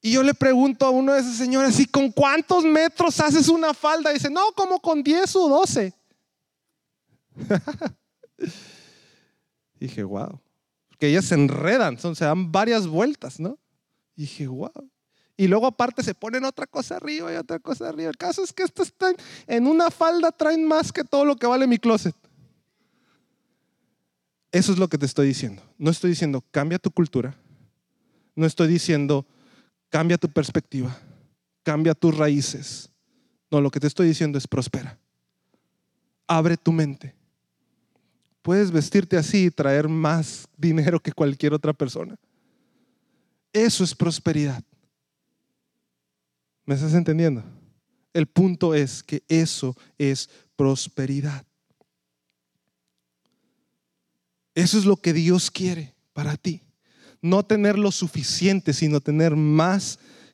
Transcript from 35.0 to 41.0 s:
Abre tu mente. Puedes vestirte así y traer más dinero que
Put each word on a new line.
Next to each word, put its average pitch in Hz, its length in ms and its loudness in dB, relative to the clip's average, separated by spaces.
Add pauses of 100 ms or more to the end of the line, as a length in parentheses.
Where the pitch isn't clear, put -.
Abre 165 280 2
tu 165 160 0
mente. 147 440 -4 (1300)
Puedes 190 260 2
vestirte 175 480 0
así 185 280 2
y 175 40 4
traer 143 380 0
más 160 680 -2
dinero 160 440 2
que - 140 -8